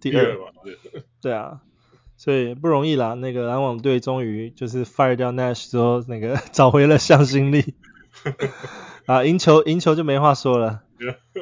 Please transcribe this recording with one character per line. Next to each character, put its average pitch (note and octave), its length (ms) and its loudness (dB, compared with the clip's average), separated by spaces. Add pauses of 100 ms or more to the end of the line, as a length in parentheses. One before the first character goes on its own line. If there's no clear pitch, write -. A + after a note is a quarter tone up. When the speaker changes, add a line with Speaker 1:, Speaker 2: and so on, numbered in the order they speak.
Speaker 1:
第 C#3 160 -4
二。 B2+ 80 4
Speaker 2:
第 A#2 60 -2
二 G#2 80 -8
吧， F#2 60 -16 (200)
对。 G2+ 380 -20 (180)
Speaker 1:
对 B2+ 120 -6
啊， A#2+ 300 -10 (540)
所 - 160 -4
以 B2 220 -2
不 D3 140 -6
容 D3 180 0
易 D#3 80 0
啦。 A#2+ 200 -2
那 B2+ 180 -8
个 A#2+ 160 -6
篮 B2+ 120 -4
网 B2+ 180 -4
队 B2+ 200 0
终 B2+ 260 -4
于 A2 260 -8
就 B2+ 180 -10
是 B2 160 -6
fire B2+ 320 0
掉 B2 160 -4
Nash B2 360 -6
之 B2 100 -4
后， B2 280 2
那 A#2+ 140 -12
个 A#2+ 260 -4
<laughs> - 60 -20
找 - 180 6
回 C#3+ 160 4
了 D#3 100 6
向 C#3+ 280 6
心 C#3 260 0
力。 D3 240 -2 (680)
Speaker 2:
<laughs> - 640 -12
Speaker 1:
啊， C3 180 2
赢 E3+ 160 2
球， D#3 240 6
赢 D#3+ 160 -2
球 D#3+ 160 2
就 E3 80 -4
没 C#3+ 120 0
话 D3 160 4
说 B2+ 260 0
了。 A2 320 -4
Speaker 2:
<laughs> - 60 -20
对 A#2+ 140 -12
啊， B2 60 -12 (260)